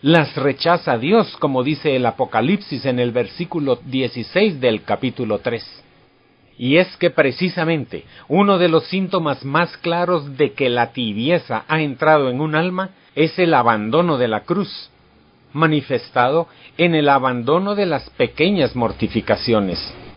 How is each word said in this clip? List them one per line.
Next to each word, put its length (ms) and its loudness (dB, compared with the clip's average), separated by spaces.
las 340 4
rechaza 600 0
Dios, 400 0
como 260 0
dice 320 0
el 80 0
Apocalipsis 800 -2
en 160 0
el 120 0
versículo 720 -2
dieciséis 760 -2
del 220 2
capítulo 560 -2
tres. 260 -4
Y 180 2
es 220 2
que 120 2
precisamente 920 -2
uno 300 4
de 100 4
los 160 2
síntomas 600 -4
más 340 -2
claros 580 -4
de 160 0
que 160 -2
la 240 0
tibieza 760 -4
ha 140 -2
entrado 480 2
en 120 -4
un 140 -4
alma 360 -2
es 220 0
el 160 2
abandono 640 2
de 100 0
la 140 -2
cruz, 480 -6
manifestado 920 0
en 180 2
el 140 2
abandono 680 2
de 120 0
las 240 -4
pequeñas 640 0
mortificaciones 1160 -2